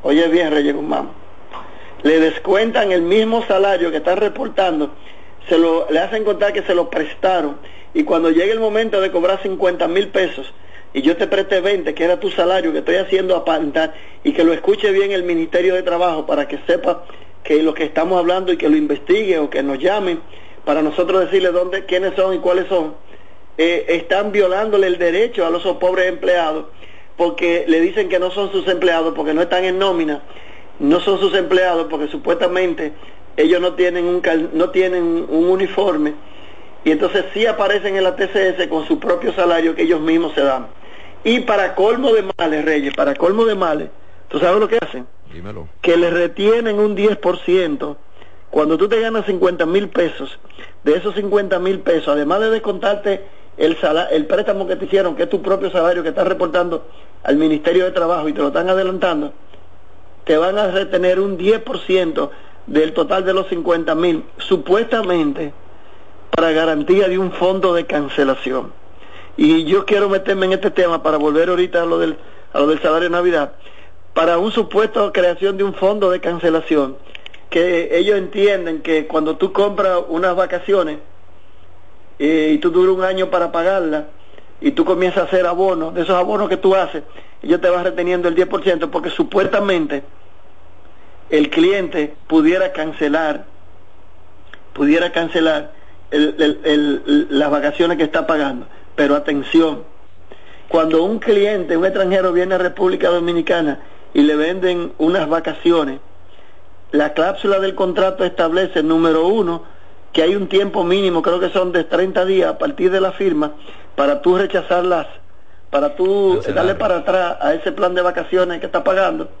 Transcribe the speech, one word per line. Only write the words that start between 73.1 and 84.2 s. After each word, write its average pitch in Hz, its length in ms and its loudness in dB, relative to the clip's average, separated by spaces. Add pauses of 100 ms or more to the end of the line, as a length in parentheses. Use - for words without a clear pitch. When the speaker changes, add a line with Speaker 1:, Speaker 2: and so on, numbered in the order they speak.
Speaker 1:
Navidad, 175 380 0 (600)
para 170 240 4
un 202 140 0
supuesto 202 600 0
creación 185 460 2
de 196 60 0
un 190 100 -2
fondo 196 380 2
de 180 80 0
cancelación, 160 800 0 (520)
que 170 480 2
ellos 196 180 4
entienden 185 680 0
que 156 240 0
cuando 156 300 0
tú 190 140 0
compras 190 560 2
unas 175 280 0
vacaciones, 175 640 0 (1200)
eh, 156 340 2
y 151 60 2
tú 175 100 2
duras 185 260 4
un 185 80 -2
año 185 280 -2
para 175 200 0
pagarla, 165 540 0 (560)